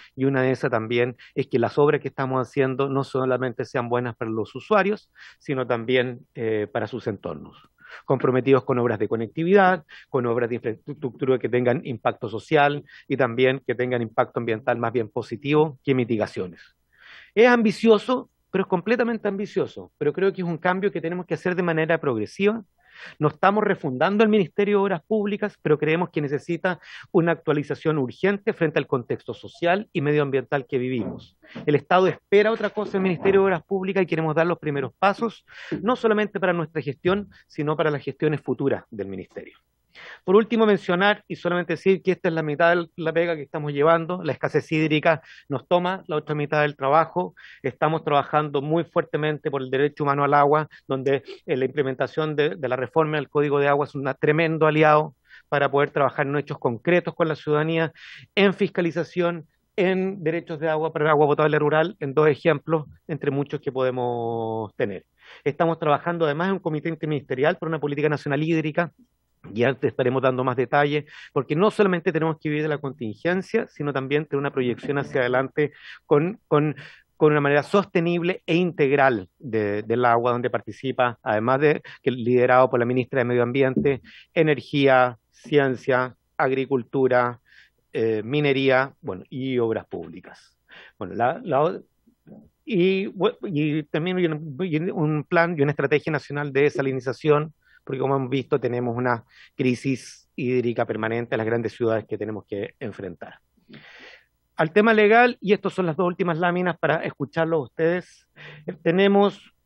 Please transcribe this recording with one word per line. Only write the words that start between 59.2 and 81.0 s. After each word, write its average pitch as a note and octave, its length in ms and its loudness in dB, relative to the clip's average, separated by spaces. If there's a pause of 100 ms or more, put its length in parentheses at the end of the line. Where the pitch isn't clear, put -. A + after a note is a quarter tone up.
en F#3+ 480 0
derechos E3 360 -4
de D#3+ 100 -2
agua D#3 220 -2
para D3+ 140 0
el D#3 60 4
agua D3+ 160 6
potable D3+ 320 2
rural, D#3 400 2
en C3+ 160 -6
dos D3+ 120 6
ejemplos, D#3 580 0 (220)
entre C#3+ 220 -4
muchos C#3 320 -4
que C#3 100 -6
podemos A#2 1040 -4
tener. G2+ 300 -4 (380)
Estamos E3 340 0
trabajando E3 480 0
además D#3 220 0
en G3 60 0
un F#3 60 -4
comité D#3 300 -4
interministerial D3+ 680 -2
por D#3+ 100 -8
una D#3+ 120 -4
política D3 300 -2
nacional D3 320 -2
hídrica, D#3+ 500 -2 (600)
y A#2 120 2
antes C3 260 0
estaremos B2+ 300 0
dando B2+ 240 0
más B2 100 0
detalles, C#3+ 480 0 (300)
porque D3 200 -2
no F#3 160 2
solamente F#3 440 0
tenemos D#3+ 260 -2
que - 80 -8
vivir D3+ 160 -2
de D#3 60 -2
la D3 80 -2
contingencia, D3 880 -4
sino C#3+ 240 -8
también C#3 340 -2
tener C#3 140 -4
una C#3 140 -4
proyección B2+ 440 -2
hacia C#3 220 -2
adelante C3 540 0 (320)
con, D#3+ 420 2
con, D3+ 300 2 (400)
con D3+ 160 6
una D3 80 2
manera C#3+ 200 4
sostenible F3 840 0
e E3+ 100 0
integral C#3 720 2 (120)
de, G#2+ 440 -2
del A#2 220 0
agua, A#2+ 260 4
donde A#2+ 180 -2
participa, A#2+ 720 -4